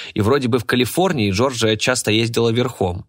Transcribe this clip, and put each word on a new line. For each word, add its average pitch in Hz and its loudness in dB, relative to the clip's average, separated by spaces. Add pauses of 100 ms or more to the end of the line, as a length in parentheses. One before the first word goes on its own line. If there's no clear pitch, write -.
(160)
И - 0
вроде 123 2
бы 120 2
в 120 -6
Калифорнии 123 0
Джорджия 113 0
часто 123 0
ездила 117 2
верхом. 113 -2